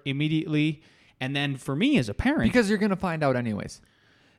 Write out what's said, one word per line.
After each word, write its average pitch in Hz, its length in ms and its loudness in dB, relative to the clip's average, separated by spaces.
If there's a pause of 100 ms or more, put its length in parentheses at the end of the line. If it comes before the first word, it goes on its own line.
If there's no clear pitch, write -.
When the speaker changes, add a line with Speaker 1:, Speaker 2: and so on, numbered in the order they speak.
Speaker 1:
immediately." 151 800 0 (380)
And 135 140 -4
then 143 220 -2
for 135 180 -6
me 262 220 2
as 117 120 2
a 101 40 -4
parent 285 300 0
Speaker 2:
Because 220 260 4
you're 214 80 2
gonna 196 180 0
find 165 280 -4
out 135 120 4
anyways. 110 460 -4 (580)